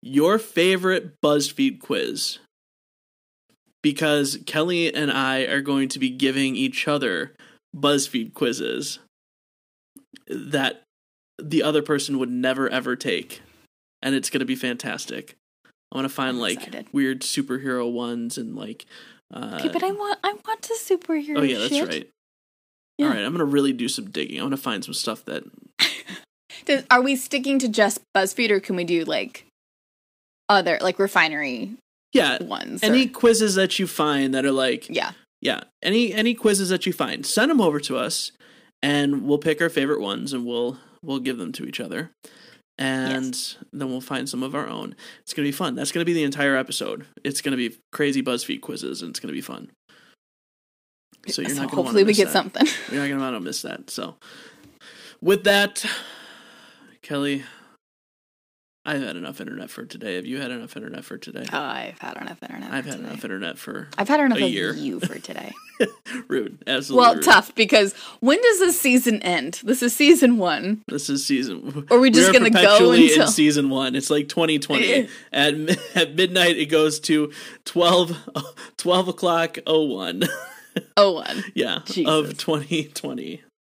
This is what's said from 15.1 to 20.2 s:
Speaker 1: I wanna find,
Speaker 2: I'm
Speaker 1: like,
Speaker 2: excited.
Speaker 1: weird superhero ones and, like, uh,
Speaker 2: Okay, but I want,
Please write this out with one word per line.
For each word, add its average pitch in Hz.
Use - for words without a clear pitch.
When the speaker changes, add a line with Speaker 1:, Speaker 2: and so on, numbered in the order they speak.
Speaker 1:
I 123
wanna 135
find, 135
Speaker 2:
I'm 123
Speaker 1:
like, 104
Speaker 2:
excited. -
Speaker 1:
weird 131
superhero 127
ones 120
and, 110
like, 107
uh, -
Speaker 2:
Okay, -
but 339
I 381
want, 415